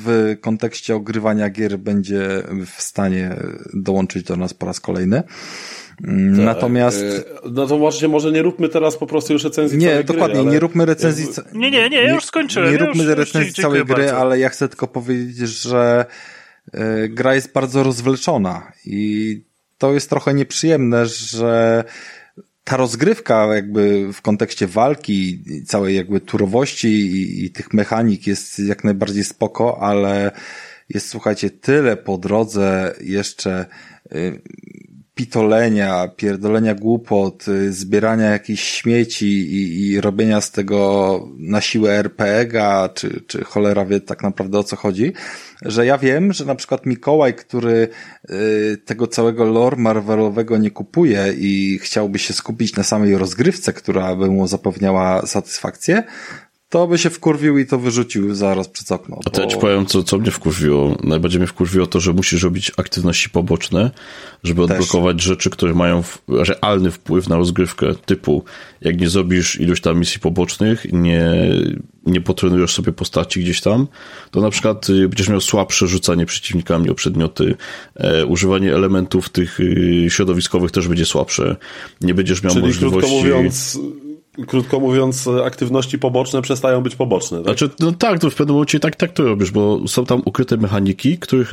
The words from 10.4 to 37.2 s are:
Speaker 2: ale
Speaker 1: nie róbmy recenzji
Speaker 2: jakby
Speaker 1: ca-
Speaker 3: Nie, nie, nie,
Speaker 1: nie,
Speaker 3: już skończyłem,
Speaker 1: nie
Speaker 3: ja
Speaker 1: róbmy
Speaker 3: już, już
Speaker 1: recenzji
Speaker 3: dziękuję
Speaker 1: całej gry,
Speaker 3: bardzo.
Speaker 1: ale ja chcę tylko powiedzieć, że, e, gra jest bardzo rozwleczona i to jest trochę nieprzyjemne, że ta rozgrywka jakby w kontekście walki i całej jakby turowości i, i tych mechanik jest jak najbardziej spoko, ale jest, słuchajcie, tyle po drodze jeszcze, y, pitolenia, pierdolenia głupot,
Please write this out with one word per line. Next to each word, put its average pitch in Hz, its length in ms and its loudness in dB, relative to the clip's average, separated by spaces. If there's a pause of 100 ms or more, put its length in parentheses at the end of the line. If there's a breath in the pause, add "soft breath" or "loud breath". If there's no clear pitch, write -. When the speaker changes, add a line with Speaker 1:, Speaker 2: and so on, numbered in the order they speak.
Speaker 2:
ale 135 100 2
Speaker 1:
nie 151 100 4
róbmy 165 260 2
recenzji 160 400 0
Speaker 2:
jakby - 160 -8
Speaker 1:
ca- - 60 -20 (100)
Speaker 3:
Nie, 254 120 0
nie, 247 200 2
nie, 269 160 2
Speaker 1:
nie, 311 80 4
Speaker 3:
już 311 100 -2
skończyłem, 240 480 0
Speaker 1:
nie 147 60 4
Speaker 3:
ja 156 80 2
Speaker 1:
róbmy 160 160 2
Speaker 3:
już, 151 80 2
już 151 80 4
Speaker 1:
recenzji 147 340 0
Speaker 3:
dziękuję 190 100 -4
Speaker 1:
całej 143 220 2
gry, 131 220 2
Speaker 3:
bardzo. 131 140 0
Speaker 1:
ale 127 180 2
ja 131 100 2
chcę 135 200 -4
tylko - 180 -6
powiedzieć, 123 500 -4 (120)
że, 120 560 2 (680 loud breath)
e, 110 360 -2
gra 127 260 0
jest 131 180 -2
bardzo 131 300 0
rozwleczona 123 880 -2 (140)
i 107 540 -4 (380)
to 139 140 2
jest 143 180 -2
trochę 139 240 0
nieprzyjemne, 135 720 2
że 113 760 0 (800 loud breath)
ta 131 120 -2
rozgrywka 117 800 2
jakby 101 580 0
w - 100 -16
kontekście 107 440 -2
walki 98 800 -2
i 76 160 -10
całej 98 340 0
jakby 95 240 -2
turowości 113 680 -2
i, 95 560 -2
i 90 60 -8
tych - 240 -12
mechanik 110 520 0
jest - 320 -6
jak 101 260 -4
najbardziej 101 400 0
spoko, 113 560 -2
ale 101 500 0 (580 loud breath)
jest, - 200 -6
słuchajcie, 104 420 -4
tyle 131 460 2
po 98 220 -6
drodze 98 840 0
jeszcze, 95 640 -6 (460 loud breath)
y, 85 280 -6 (760)
pitolenia, 107 1000 2
pierdolenia 107 580 0
głupot, 104 720 0